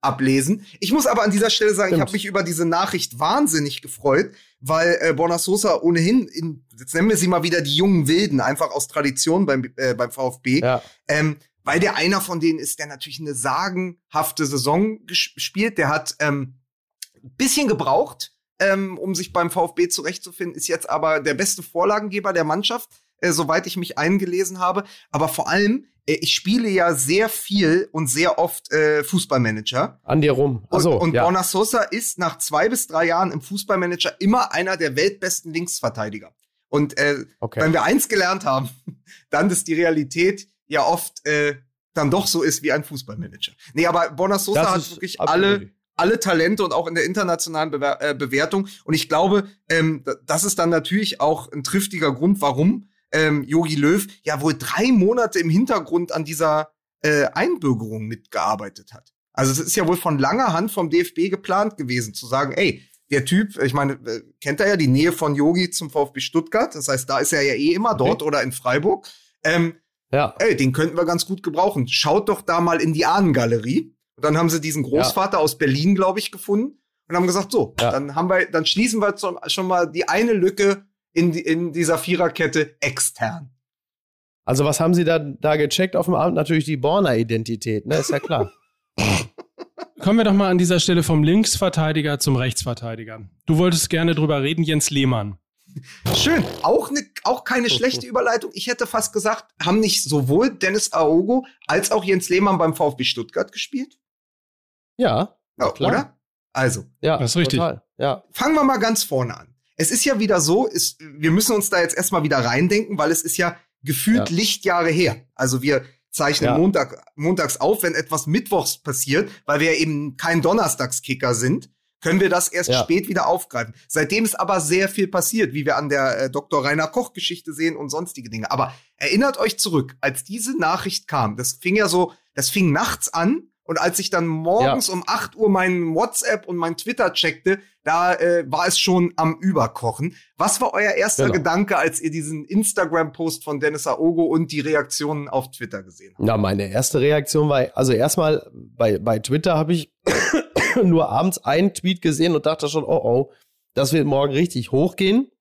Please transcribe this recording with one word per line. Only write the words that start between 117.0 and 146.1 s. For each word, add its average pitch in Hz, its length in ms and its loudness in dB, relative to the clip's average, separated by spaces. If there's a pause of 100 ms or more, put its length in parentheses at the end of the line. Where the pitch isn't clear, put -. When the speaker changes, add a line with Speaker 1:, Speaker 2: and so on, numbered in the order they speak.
Speaker 1:
montags 156 460 0
auf, 196 240 2
wenn 165 100 0
etwas 160 320 -4
mittwochs 185 520 0
passiert, 147 520 -2 (160)
weil 147 140 0
wir 160 180 2
eben 147 380 -2
kein 165 260 0
Donnerstagskicker 135 920 0
sind, 127 360 -2 (300)
können 170 180 2
wir 185 100 4
das 180 200 2
erst 175 220 -2
Speaker 2:
Ja. 127 120 2
Speaker 1:
spät 185 260 0
wieder 180 200 -2
aufgreifen. 120 460 -4 (120)
Seitdem 156 380 0
ist 214 160 -2
aber 190 200 0
sehr 180 280 0
viel 196 180 0
passiert, 185 460 0
wie 143 120 -4
wir 135 120 0
an 147 120 -4
der, 135 340 0
äh, 135 80 -2
Doktor 143 340 -2
Rainer 156 240 0
Koch-Geschichte - 640 -6
sehen 160 240 -2
und 147 140 -10
sonstige 143 400 -8
Dinge. 110 200 -6
Aber 131 220 -2 (240)
erinnert 208 420 0
euch 214 220 -2
zurück, 151 400 -2
als 135 240 -4
diese 233 340 -6
Nachricht 185 480 -2
kam, 110 300 -2
das 123 160 -4
fing 185 240 -2
ja 214 120 4
so, 180 240 2 (220)
das 135 160 -4
fing 180 220 2
nachts - 400 -2
an 190 320 0 (200)
und 165 160 -4
als 180 180 0
ich 196 120 -4
dann 170 160 0
morgens 175 640 0
Speaker 2:
Ja. 190 60 -4
Speaker 1:
um 185 120 -4
acht - 300 -6
Uhr 208 140 2
meinen 180 440 2
WhatsApp 214 540 -2
und 180 80 -6
mein 170 200 -2
Twitter 214 360 -2
checkte, 185 460 0 (240)
da, 175 320 2
äh, 175 320 2
war 151 220 -2
es 175 100 0
schon 180 380 2
am 160 240 0
Überkochen. 151 720 -2 (220)
Was 202 240 0
war - 140 -2
euer 202 180 0
erster 196 320 0
Speaker 2:
Genau. 127 140 2
Speaker 1:
Gedanke, 175 400 0
als 160 220 0
ihr 160 100 -4
diesen 151 340 -8
Instagram-Post 165 1000 -2
von 147 160 -6
Dennis 151 260 -2
Aogo 160 380 2
und 160 280 0
die 147 80 -4
Reaktionen 147 680 -2
auf 131 220 -4
Twitter 104 320 -12
gesehen 92 340 -20